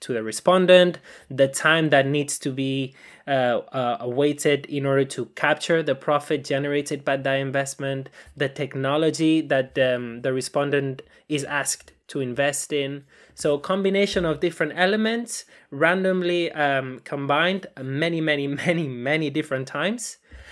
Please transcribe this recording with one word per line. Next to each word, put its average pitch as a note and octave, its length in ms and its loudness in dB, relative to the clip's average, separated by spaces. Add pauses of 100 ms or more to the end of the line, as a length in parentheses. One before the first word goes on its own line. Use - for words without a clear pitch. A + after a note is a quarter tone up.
to - 120 -6
the A2+ 100 -2
respondent, F3+ 760 6 (300)
the C3+ 180 4
time D#3 440 2
that C#3 140 6
needs C#3+ 340 0
to C#3 120 -4
be, C3+ 440 -4 (300)
uh, B2+ 360 2 (100)
uh, A#2+ 300 -2
awaited C#3+ 640 2
in C#3 200 -4
order C#3 200 2
to B2+ 300 -8
capture D#3 460 0
the D3 140 0
profit C#3+ 480 -2
generated C#3+ 600 -2
by C#3 100 2
the C3+ 200 0
investment, C3+ 760 -4 (260)
the C#3+ 140 -2
technology D3+ 880 0
that, C#3 400 0
um, B2 440 0
the C3 100 -2
respondent C#3 680 -2 (280)
is D3 160 -2
asked - 460 -4 (160)
to - 120 -6
invest C#3 540 -2
in. C#3 320 -4 (280)
So D3 220 0
a C#3+ 40 -6
combination G3 640 0
of D3+ 160 -2
different E3 340 -2
elements A3 720 0 (260)
randomly, F3 800 2
um, C3+ 540 0
combined D3+ 600 0 (160)
many, D3+ 380 -2
many, D3+ 280 0
<laughs> C#3 180 -4
many, E3+ 220 0
many C3+ 420 -2
different C#3 380 -4
times, F#3 500 -6 (340)